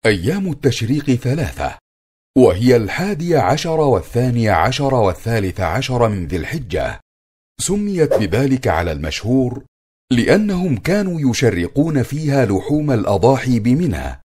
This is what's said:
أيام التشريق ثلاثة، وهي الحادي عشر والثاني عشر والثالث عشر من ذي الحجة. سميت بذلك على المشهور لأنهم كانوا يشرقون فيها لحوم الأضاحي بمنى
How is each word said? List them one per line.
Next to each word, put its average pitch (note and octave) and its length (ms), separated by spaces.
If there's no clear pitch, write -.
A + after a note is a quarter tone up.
أيام C3 440
التشريق C3+ 600
ثلاثة، B2 680
وهي A#2+ 380
الحادي E3 600
عشر D3+ 440
والثاني A#2+ 680
عشر B2+ 460
والثالث G#2 680
عشر A#2 480
من F#2+ 180
ذي D#2+ 100
الحجة. D#2 640
سميت G3+ 540
بذلك B2 540
على E2+ 240
المشهور A#2 720
لأنهم F3+ 640
كانوا E3 540
يشرقون A#2+ 720
فيها C#3 440
لحوم D3 440
الأضاحي A#2+ 680
بمنى G#2+ 600